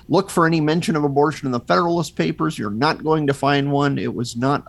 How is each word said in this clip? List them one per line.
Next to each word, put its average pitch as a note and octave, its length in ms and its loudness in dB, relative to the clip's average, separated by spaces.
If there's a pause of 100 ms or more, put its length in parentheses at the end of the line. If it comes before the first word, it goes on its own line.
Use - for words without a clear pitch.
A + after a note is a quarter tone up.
look F#3+ 220 2
for E3 180 2
any E3 140 2
mention D#3+ 340 0
of D3 80 0
abortion C#3+ 420 0
in C3 60 0
the A#2+ 80 0
Federalist F3 560 0
Papers. D#3+ 420 -2
You're G#2 140 -6
not C3+ 320 -2
going D#3 240 2
to C#3 60 2
find C#3 360 0
one. C#3 280 0
It A2+ 180 -4
was A#2 220 -6
not C3+ 320 0